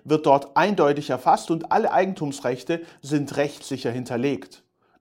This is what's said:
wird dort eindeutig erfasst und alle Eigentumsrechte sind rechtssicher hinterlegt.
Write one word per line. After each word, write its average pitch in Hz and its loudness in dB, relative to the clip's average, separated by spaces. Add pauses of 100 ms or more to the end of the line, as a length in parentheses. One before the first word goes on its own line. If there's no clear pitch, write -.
wird 190 2
dort 139 4
eindeutig 151 2
erfasst 170 0
und 165 -4
alle 214 2
Eigentumsrechte 160 -2 (200)
sind 143 -2
rechtssicher 139 -4
hinterlegt. 127 -6 (400)